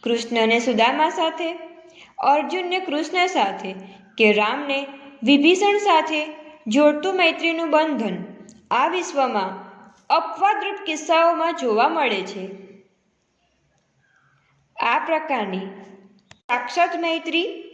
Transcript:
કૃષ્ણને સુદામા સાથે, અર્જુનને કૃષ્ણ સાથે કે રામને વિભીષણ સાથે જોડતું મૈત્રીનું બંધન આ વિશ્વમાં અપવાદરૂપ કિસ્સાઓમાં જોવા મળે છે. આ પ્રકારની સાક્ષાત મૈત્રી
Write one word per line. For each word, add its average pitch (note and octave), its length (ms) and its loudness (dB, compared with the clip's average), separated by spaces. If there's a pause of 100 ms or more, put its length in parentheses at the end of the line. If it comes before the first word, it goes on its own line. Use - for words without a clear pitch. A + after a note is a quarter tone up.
કૃષ્ણને A#3 560 0
સુદામા B3+ 520 2
સાથે, E4 420 -4 (640)
અર્જુનને F4 600 0
કૃષ્ણ F4 480 -2
સાથે G3+ 480 -2 (440)
કે G#3+ 140 6
રામને C4+ 540 -2 (360)
વિભીષણ F4 560 4
સાથે D#4+ 480 2 (400)
જોડતું D4 500 2
મૈત્રીનું E4 540 0
બંધન A3+ 540 0 (460)
આ B3+ 180 2
વિશ્વમાં C4 600 -2 (600)
અપવાદરૂપ G4 760 0
કિસ્સાઓમાં E4 720 2
જોવા A#3+ 320 2
મળે C4+ 320 0
છે. F#3 280 -10 (2250)
આ A#3+ 220 0
પ્રકારની A3+ 680 -4 (800)
સાક્ષાત E4+ 480 0
મૈત્રી E4 760 -4